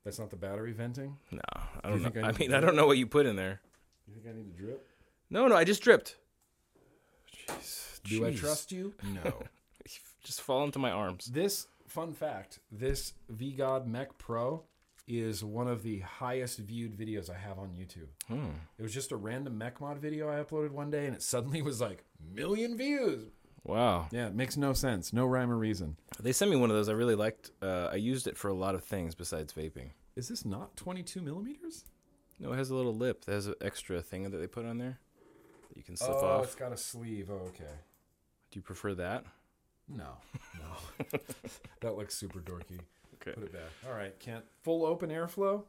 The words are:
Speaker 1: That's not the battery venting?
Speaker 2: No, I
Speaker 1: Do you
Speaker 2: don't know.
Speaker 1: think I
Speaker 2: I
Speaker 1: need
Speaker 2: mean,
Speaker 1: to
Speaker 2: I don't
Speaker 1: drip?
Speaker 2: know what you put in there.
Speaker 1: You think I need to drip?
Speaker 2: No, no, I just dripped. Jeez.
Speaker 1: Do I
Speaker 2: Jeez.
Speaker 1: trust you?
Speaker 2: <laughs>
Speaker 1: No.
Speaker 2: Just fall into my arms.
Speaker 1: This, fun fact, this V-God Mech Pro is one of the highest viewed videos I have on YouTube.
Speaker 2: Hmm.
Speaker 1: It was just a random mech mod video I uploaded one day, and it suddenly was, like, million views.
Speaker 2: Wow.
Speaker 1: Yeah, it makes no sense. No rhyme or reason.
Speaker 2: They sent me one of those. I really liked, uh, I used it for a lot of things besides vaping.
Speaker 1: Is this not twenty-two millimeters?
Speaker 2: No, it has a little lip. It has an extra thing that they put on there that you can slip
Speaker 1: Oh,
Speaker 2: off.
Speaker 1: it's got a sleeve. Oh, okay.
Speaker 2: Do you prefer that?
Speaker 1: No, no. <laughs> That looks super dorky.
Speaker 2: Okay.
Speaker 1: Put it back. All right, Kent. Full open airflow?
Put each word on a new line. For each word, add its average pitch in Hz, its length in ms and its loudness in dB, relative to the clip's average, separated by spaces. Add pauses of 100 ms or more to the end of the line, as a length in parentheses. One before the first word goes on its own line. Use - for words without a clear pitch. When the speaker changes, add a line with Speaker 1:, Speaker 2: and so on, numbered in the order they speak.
Speaker 1:
That's - 140 -8
not 110 120 -8
the 92 60 -8
battery 101 360 -4
venting? 123 440 -6 (140)
Speaker 2:
No, - 80 -6 (160)
I - 60 -6
Speaker 1:
Do - 40 -2
you - 260 -6
Speaker 2:
don't 107 80 4
know. - 120 2
Speaker 1:
think 113 60 -4
I 110 120 2
Speaker 2:
I - 40 4
Speaker 1:
need 110 80 0
Speaker 2:
mean, 131 100 4
Speaker 1:
to 135 60 6
Speaker 2:
I 135 40 8
don't 165 100 8
Speaker 1:
drip? 160 60 6
Speaker 2:
know 151 100 12
what 139 120 10
you 123 80 4
put 147 200 8
in 107 100 4
there. 95 240 -2 (480)
Speaker 1:
You 104 60 -16
think 110 140 -14
I 113 80 -10
need 98 200 -12
to 92 60 -12
drip? 123 240 -10 (440)
Speaker 2:
No, 247 160 6
no, 233 80 10
I 165 100 10
just 196 180 4
dripped. - 340 8 (1300)
Jeez. - 560 -10
Speaker 1:
Do 110 220 2
I - 40 2
Speaker 2:
Jeez. - 80 -2
Speaker 1:
trust 151 340 -2
you? 190 260 -6
Speaker 2:
<laughs> - 60 -10 (200)
Speaker 1:
No. - 200 -2 (800)
Speaker 2:
Just - 180 -6
fall 135 220 2
into 143 140 -2
my 127 120 2
arms. 92 360 -2
Speaker 1:
This, 170 400 0 (220)
fun 165 240 -6
fact, 123 480 -8 (100)
this 131 440 -2 (140)
V-God 131 600 -2
Mech 123 300 -4
Pro 127 440 -2 (460)
is 113 360 -2
one 113 220 -2
of 117 160 -2
the 110 160 -4
highest 123 640 -4
viewed 110 360 -6
videos 104 320 -4
I 90 80 -10
have 98 220 -8
on 95 120 -8
YouTube. 87 360 -12 (220)
Speaker 2:
Hmm. 113 220 -4 (280)
Speaker 1:
It 110 40 -6
was 110 120 -4
just - 160 -6
a 127 60 -2
random 117 420 -4
mech 120 220 -6
mod 147 180 -6
video 151 300 -2
I 147 160 0
uploaded 151 260 -2
one 143 200 -4
day, 143 160 0
and 127 100 -2
it - 60 -8
suddenly 135 380 0
was, 139 200 -2
like, 101 240 -2 (280)
million 208 440 0
views. 247 480 2 (400)
Speaker 2:
Wow. 98 480 4
Speaker 1:
Yeah, 117 160 0
it 95 60 -4
makes 123 220 0
no 139 180 4
sense. 113 380 2
No 123 140 6
rhyme 127 240 4
or 117 60 4
reason. 92 400 0 (240)
Speaker 2:
They 120 120 2
sent 202 200 6
me 143 40 8
one 120 140 8
of 107 60 6
those. 104 120 6
I 110 40 4
really 117 240 6
liked, 107 340 0 (100)
uh, 90 300 0
I 92 60 -2
used 123 320 0
it - 80 -6
for - 120 -4
a 95 60 2
lot 95 220 2
of 90 80 -6
things 85 320 -2
besides 78 360 -6
vaping. 78 380 -8 (240)
Speaker 1:
Is 123 140 -6
this 233 160 -8
not 101 320 -6
twenty-two 185 440 -8
millimeters? 226 640 -8 (540)
Speaker 2:
No, 127 140 -6
it 127 40 -2
has 135 140 -2
a 131 60 0
little 123 180 2
lip. 120 320 -2
It 95 60 -2
has 101 160 -2
an 101 120 -2
extra 92 420 -4
thing 95 280 -6
that 92 80 -6
they 85 100 -4
put 117 180 -8
on 117 120 -6
there 127 200 -6 (720)
that - 80 -20
you - 60 -18
can 87 140 -12
slip 127 140 0 (100)
Speaker 1:
Oh, - 60 4
Speaker 2:
off. 104 180 6
Speaker 1:
it's - 100 -6
got 123 180 -6
a 113 40 -6
sleeve. 113 540 -6
Oh, 95 180 -6
okay. 82 160 -14 (840)
Speaker 2:
Do 104 80 -12
you 90 40 -12
prefer 98 320 -6
that? 90 300 -4 (640)
Speaker 1:
No, 78 280 -10 (420)
no. - 600 -8 (140)
<laughs> - 480 -16
That 113 160 -4
looks 104 180 -8
super 95 260 -8
dorky. 87 400 -12 (400)
Speaker 2:
Okay. - 120 -8
Speaker 1:
Put 104 120 -8
it 85 80 -12
back. 87 100 -12 (260)
All 127 80 -8
right, 98 220 -8
Kent. 113 260 -10 (180)
Full 165 240 2
open 170 240 0
airflow? 196 580 0